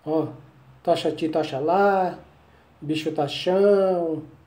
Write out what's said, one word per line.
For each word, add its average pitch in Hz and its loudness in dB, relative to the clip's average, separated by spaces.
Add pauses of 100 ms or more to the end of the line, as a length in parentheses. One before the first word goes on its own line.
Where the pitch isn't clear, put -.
Ó, 151 0 (540)
taxa 165 0
aqui, 156 -4
taxa 151 -4
lá, 185 2 (640)
bicho 156 -4
taxão 180 2 (240)